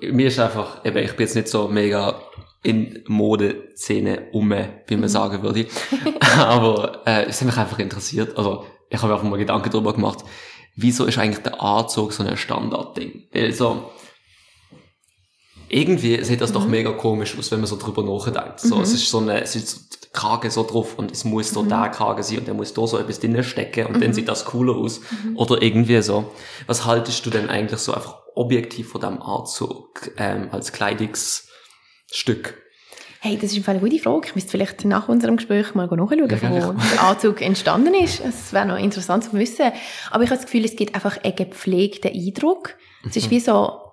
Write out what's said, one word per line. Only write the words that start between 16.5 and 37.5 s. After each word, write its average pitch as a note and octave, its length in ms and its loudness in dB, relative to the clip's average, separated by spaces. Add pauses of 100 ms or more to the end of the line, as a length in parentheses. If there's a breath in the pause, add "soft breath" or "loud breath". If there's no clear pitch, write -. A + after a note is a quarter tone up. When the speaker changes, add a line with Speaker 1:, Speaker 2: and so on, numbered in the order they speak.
Speaker 1:
doch G#2 120 0
Speaker 2:
Mhm. A#2 60 2
Speaker 1:
mega A2+ 220 2
komisch G#2+ 440 -2
aus, - 140 -8
wenn A2 80 0
man A2 80 -2
so G2+ 100 -4
drüber G#2+ 260 -4
nachdenkt. G#2 560 -4
So, A#3 180 2
Speaker 2:
Mhm. - 40 4
Speaker 1:
es G3 120 2
ist - 160 0
so A2+ 100 2
eine, G#2+ 220 0
es - 140 -6
ist A2 140 -6
so - 100 -10 (220)
der - 100 -20
Kragen A2+ 380 -2
so A2 160 0
drauf A2 320 -2
und G#2 140 -6
es - 120 -8
muss A2 280 0
so G#2+ 100 -2
Speaker 2:
Mhm. G#2 80 2
Speaker 1:
der G#2 200 2
Kragen G#2+ 340 -2
sein A2 160 -4
und - 80 -6
der G#2+ 80 -6
muss G#2 180 -6
da A2+ 140 0
so A2+ 100 -2
etwas G#2+ 220 -6
drinnen A#2 240 2
stecken - 440 -4
und A#3 140 2
dann E3 80 4
Speaker 2:
Mhm. A2+ 40 2
Speaker 1:
sieht G#2+ 140 -2
das - 180 -4
cooler B2 300 2
aus. A2 260 -4 (220 loud breath)
Speaker 2:
Mhm. A3+ 140 -4
Speaker 1:
Oder A#2+ 240 4
irgendwie A2+ 400 6
so. G#2 300 0 (340 loud breath)
Was A#2 200 -2
haltest A#2 420 0
du - 20 -2
denn G#2+ 200 0
eigentlich G#2+ 300 -2
so - 140 -2
einfach - 300 -10 (120)
objektiv A#2+ 540 -2
von - 120 -10
diesem G2 200 -6
Anzug, - 960 -8
ähm, G2 340 -4
als G2+ 200 -8
Kleidungsstück? - 1900 -6 (680 loud breath)
Speaker 2:
Hey, G#3+ 100 0
das G#3 80 -2
ist G3+ 120 -2
im G3 60 -2
Fall G3 140 0
eine F#3 60 0
gute B3 140 2
Frage. D4+ 300 0
Ich - 80 -12
müsste F#3 160 -4
vielleicht - 340 -2
nach G3+ 240 2
unserem A#3 280 4
Gespräch G#3 360 0
mal F3+ 140 0
nachschauen, A3 420 2
Speaker 1:
Ja, G#3+ 80 2
gerne. F3+ 300 2
Speaker 2:
wo F3+ 60 -2
der G#3 300 2
Anzug G3+ 380 4
entstanden G3 540 4